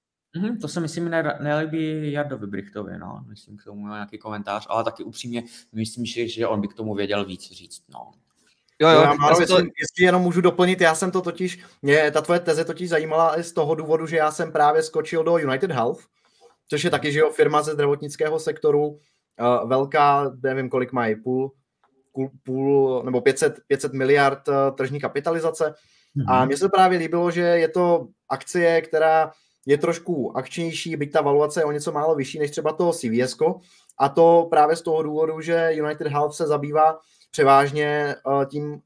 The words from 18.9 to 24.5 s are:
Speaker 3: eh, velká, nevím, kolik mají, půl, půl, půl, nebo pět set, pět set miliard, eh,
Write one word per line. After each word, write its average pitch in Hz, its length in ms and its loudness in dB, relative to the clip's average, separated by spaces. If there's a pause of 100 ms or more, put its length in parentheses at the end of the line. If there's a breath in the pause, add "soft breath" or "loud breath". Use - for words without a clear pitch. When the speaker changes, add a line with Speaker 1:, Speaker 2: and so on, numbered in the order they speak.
Speaker 3:
eh, 120 260 2
velká, 139 640 2 (120)
nevím, 131 280 -2
kolik 127 220 -2
mají, 113 240 0
půl, 131 360 -4 (600)
půl, 135 180 -6 (140)
půl, 135 600 2
nebo 123 160 0
pět 131 180 2
set, - 280 0
pět 139 140 0
set 135 120 -6
miliard, 139 560 2
eh, 139 280 2